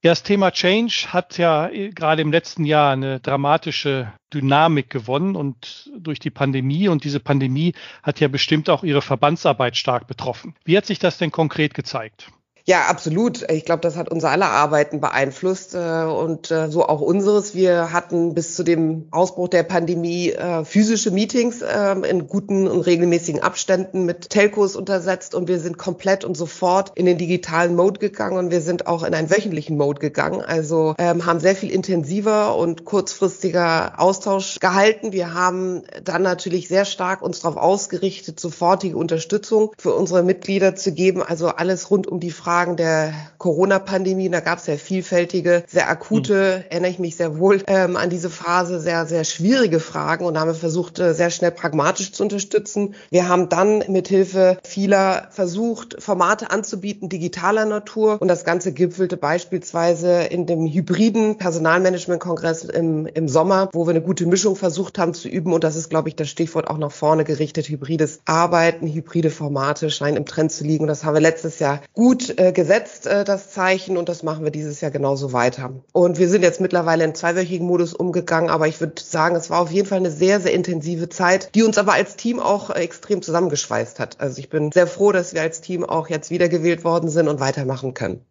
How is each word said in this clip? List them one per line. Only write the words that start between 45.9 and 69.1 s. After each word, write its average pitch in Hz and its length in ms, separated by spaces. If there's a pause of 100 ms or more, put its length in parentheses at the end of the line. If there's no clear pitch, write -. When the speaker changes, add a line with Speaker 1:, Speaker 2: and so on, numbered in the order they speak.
Speaker 1:
Hm. 185 140
Speaker 2:
erinnere 175 220
ich 180 80
mich 170 180
sehr 156 200
wohl, 196 300
ähm, 185 300
an 175 120
diese 175 200
Phase, 175 500
sehr, 165 280
sehr 160 180
schwierige 185 560
Fragen 156 420
und 156 160
haben 160 160
versucht, 170 440
äh, 175 140
sehr 170 180
schnell 175 200
pragmatisch 170 600
zu 196 100
unterstützen. 202 720 (140)
Wir 175 180
haben 180 220
dann 202 400
mithilfe 185 760
vieler 190 680
versucht, 208 720
Formate 190 480
anzubieten, 202 600
digitaler 185 560
Natur. 214 560
Und 196 80
das 165 160
Ganze 175 260
gipfelte 175 460
beispielsweise 170 1080
in 175 220
dem 165 200
hybriden 202 720 (520)
Personalmanagement-Kongress 165 760
im, 160 400
im 160 220
Sommer, 185 460
wo 165 120
wir 170 60
eine 165 100
gute 175 240
Mischung 190 300
versucht 185 420
haben 170 160
zu - 140
üben. 175 260
Und 160 100
das 156 120
ist, 160 140
glaub 160 180
ich, 156 80
das 147 140
Stichwort - 400
auch 156 80
nach 147 140
vorne 156 320
gerichtet. 147 460
Hybrides 151 560
Arbeiten, 165 600
hybride 160 420